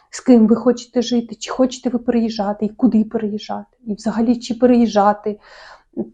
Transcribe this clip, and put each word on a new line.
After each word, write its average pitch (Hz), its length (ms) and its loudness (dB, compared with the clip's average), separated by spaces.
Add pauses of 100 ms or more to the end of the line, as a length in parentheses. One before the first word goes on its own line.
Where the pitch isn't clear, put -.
з - 100 -16
ким 226 280 6
ви 226 80 4
хочете 240 460 -2
жити, 233 340 -4
чи - 160 -12
хочете 254 380 -2
ви 240 100 -4
переїжджати, 220 640 -4
і 208 40 -2
куди 214 340 2
переїжджати, 214 840 -8
і 214 80 -6
взагалі 226 420 -2
чи 240 180 -8
переїжджати. 208 840 2 (760)